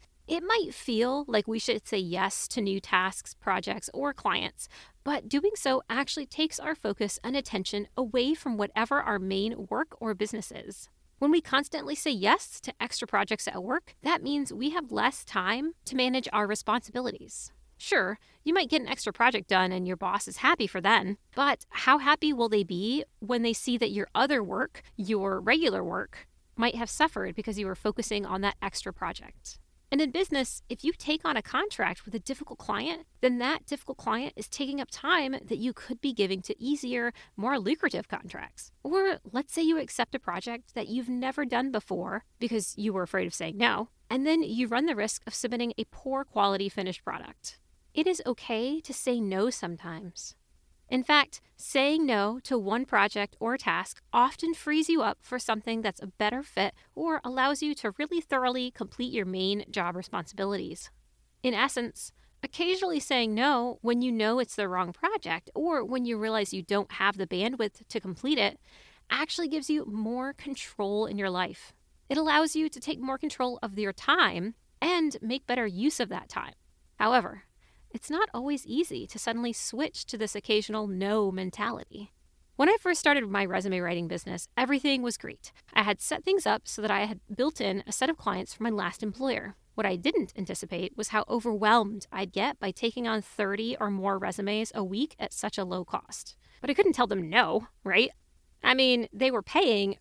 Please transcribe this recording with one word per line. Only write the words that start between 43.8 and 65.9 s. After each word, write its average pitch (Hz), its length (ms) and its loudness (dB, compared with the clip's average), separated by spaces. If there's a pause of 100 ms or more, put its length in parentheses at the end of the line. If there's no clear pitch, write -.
and 262 160 0
then 320 160 6
you 240 260 0
run 247 200 2
the 302 80 0
risk 208 320 -2
of 226 80 -8
submitting 240 420 -2
a 220 140 -2
poor 269 340 -4
quality 196 440 2
finished 185 340 -6
product. - 560 -10 (340)
It 311 120 2
is 370 220 2
okay 247 540 -2
to 277 120 -12
say 247 260 0
no 196 300 2
sometimes. 170 840 -8 (520)
In 254 160 0
fact, 294 380 4 (140)
saying 294 500 2
no 220 380 2
to 262 120 -2
one 220 300 0
project 208 540 2
or 233 180 0
task 180 460 -2 (100)
often 277 400 4
frees 311 340 0
you 330 140 4
up 220 180 0
for - 200 -8
something 226 420 -2
that's 214 220 -2
a - 40 -6
better 214 360 0
fit - 320 -2 (180)
or 311 300 0
allows 262 400 0
you 302 100 0
to 214 240 -4
really 320 240 -2
thoroughly 254 480 0
complete 247 420 -6
your 208 140 -2
main 190 460 -2
job 175 240 -2
responsibilities. 190 960 -6 (500)
In 254 140 0
essence, 240 560 -2 (320)
occasionally 359 560 0
saying 240 340 2
no 247 480 2
when 240 220 2
you 254 80 2
know 220 260 4
it's 247 180 -2
the 202 120 0
wrong 180 260 0
project 320 640 -2
or 302 280 2
when 247 220 -2